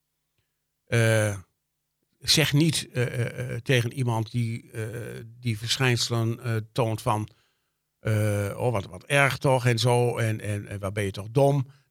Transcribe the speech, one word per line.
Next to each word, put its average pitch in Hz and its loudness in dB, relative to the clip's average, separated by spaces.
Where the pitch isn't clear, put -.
Eh, 110 2
zeg - 2
niet, 151 2
eh, 123 -2
eh, 123 -4
eh, 120 -6
tegen 120 0
iemand 117 -2
die, 117 -4
eh, 113 -8
die 117 -2
verschijnselen, 117 0
eh, 113 -2
toont 110 0
van, 107 -2
eh, 104 0
"Oh, 123 0
wat, 98 -2
wat 87 -16
erg 139 2
toch," 131 2
en 120 4
zo, 123 2
en, 110 -2
en, 104 -6
en, 104 -10
"Wat 98 -4
ben 104 -2
je 98 -2
toch 98 -10
dom." 139 4